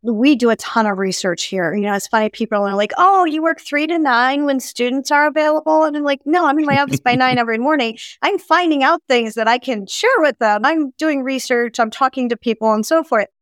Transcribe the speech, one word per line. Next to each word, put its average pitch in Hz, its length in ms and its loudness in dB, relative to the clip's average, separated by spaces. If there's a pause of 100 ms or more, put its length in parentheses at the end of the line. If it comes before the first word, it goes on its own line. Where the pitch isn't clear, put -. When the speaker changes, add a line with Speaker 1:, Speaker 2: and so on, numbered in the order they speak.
Speaker 1:
We 240 340 2
do 233 140 2
a 220 60 2
ton - 300 -2
of 202 120 -2
research 185 460 -2
here. 175 300 -4
You 208 80 -2
know, 202 120 -2
it's 196 120 -4
funny, 214 220 0
people 214 340 -4
are 196 140 -2
like, 208 200 0
"Oh, 370 280 4
you 311 180 -4
work 330 180 -2
three 294 280 -4
to 339 100 -2
nine 269 460 2
when 269 160 0
students 254 500 -4
are 294 160 4
available." 311 560 2
And 302 140 0
I'm 294 80 -4
like, 277 200 -2
"No, 320 220 2
I'm 285 140 2
in 302 60 0
my 277 140 2
office 269 200 -2
by 247 160 0
nine 254 220 2
Speaker 2:
<laughs> 233 60 2
Speaker 1:
every 226 140 -2
morning. 247 400 0 (240)
I'm 370 160 0
finding 320 460 2
out 320 240 2
things 233 260 0
that 226 140 0
I 247 100 4
can 220 300 -6
share 494 320 0
with 294 180 2
them. 208 260 2
I'm 294 320 0
doing 294 280 0
research. 240 560 -2
I'm 226 100 0
talking 262 380 -2
to 233 80 -2
people 220 360 -2
and 214 140 0
so 320 160 2
forth." 226 240 0 (160)